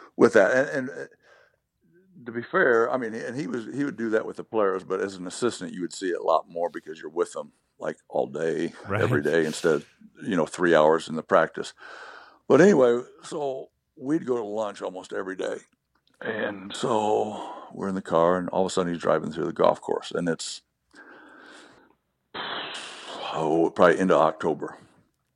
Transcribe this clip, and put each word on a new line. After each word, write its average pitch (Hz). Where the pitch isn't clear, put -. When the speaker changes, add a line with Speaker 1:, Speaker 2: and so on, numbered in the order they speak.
Speaker 1:
with 117
that, 107
and, 135
and, 139
uh, -
to 117
be 117
fair, 123
I 127
mean, 110
and 120
he 147
was, 120
he 139
would 139
do 113
that 110
with 92
the 90
players, 95
but 95
as 98
an 90
assistant, 92
you -
would 85
see 92
it 82
a -
lot 80
more 85
because 80
you're 82
with 85
them, 76
like, 80
all 64
day, 80
Speaker 2:
Right. 98
Speaker 1:
every 76
day, 78
instead 78
of, 73
you 85
know, 78
three 87
hours 80
in 78
the 78
practice. -
But 135
anyway, 131
so 147
we'd 147
go 123
to 113
lunch 104
almost 92
every 95
day. -
And 107
so 107
we're 98
in 95
the 95
car, 85
and 90
all 92
of -
a 90
sudden 87
he's 82
driving 80
through 80
the 82
golf 82
course, -
and 87
it's, -
oh, 80
probably 87
into 92
October, 78